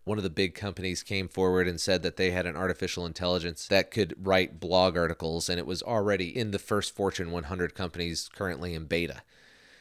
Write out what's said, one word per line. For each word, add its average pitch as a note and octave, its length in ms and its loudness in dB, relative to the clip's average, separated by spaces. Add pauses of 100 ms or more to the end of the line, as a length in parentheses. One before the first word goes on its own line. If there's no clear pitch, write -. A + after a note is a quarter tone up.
one G#2+ 120 -2
of G2+ 80 -2
the F#2 60 -2
big F2+ 240 0
companies F#2 480 -6
came F#2+ 260 -4
forward F#2 400 4
and E2+ 100 -2
said F#2 240 2
that F2 140 -2
they F#2 140 2
had F2+ 160 0
an E2 100 -4
artificial F2+ 480 -2
intelligence F2 640 -2
that F#2+ 220 4
could G2 280 0
write F#2+ 400 4
blog F2+ 380 4
articles, E2 540 0
and F2+ 80 0
it D2+ 80 -6
was E2+ 160 -4
already G2+ 520 0
in A2 180 -2
the G2 60 -2
first - 360 -2
Fortune F#2 360 0
one E2+ 140 -4
hundred F2 300 -2
companies E2+ 600 -4
currently F2 380 -4
in D#2+ 140 -6
beta. D#2+ 360 0 (580)